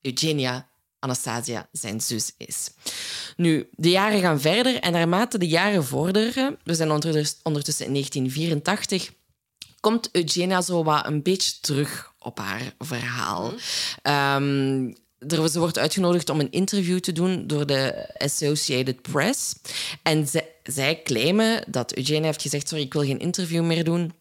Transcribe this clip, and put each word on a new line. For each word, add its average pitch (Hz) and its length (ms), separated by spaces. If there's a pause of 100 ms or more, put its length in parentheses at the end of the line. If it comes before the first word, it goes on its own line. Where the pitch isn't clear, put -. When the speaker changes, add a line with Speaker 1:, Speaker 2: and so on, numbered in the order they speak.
Speaker 1:
Eugenia 131 680 (300)
Anastasia 120 720
zijn 110 280
zus - 360
is. - 340 (680)
Nu, 160 360
de 165 180
jaren 202 300
gaan 165 200
verder 226 400
en 175 120
naarmate 175 460
de 180 100
jaren 175 360
vorderen, 214 800
we 170 100
zijn 160 160
ondertussen, 151 520
ondertussen 147 440
in 127 60
negentien 139 380
vierentachtig, 165 840 (680)
komt 226 320
Eugenia 180 500
zo 175 220
wat 151 220
een 147 160
beetje 190 380
terug - 580
op - 200
haar 107 400
verhaal. 117 680
Speaker 2:
Mhm. 190 100 (460)
Speaker 1:
Ehm, 139 920 (460)
er, 160 100
ze 156 100
wordt 165 200
uitgenodigd 175 520
om 151 100
een 143 100
interview 185 480
te 180 140
doen 170 340
door 147 200
de 135 520
Associated 139 840
Press. 156 500 (500)
En 156 260
ze, 160 160 (180)
zij 135 400
claimen 190 680
dat - 260
Eugenia 151 320
heeft 151 160
gezegd, 143 260
"Sorry, 151 160
ik 131 80
wil 147 120
geen 135 140
interview 170 460
meer 165 200
doen." 170 360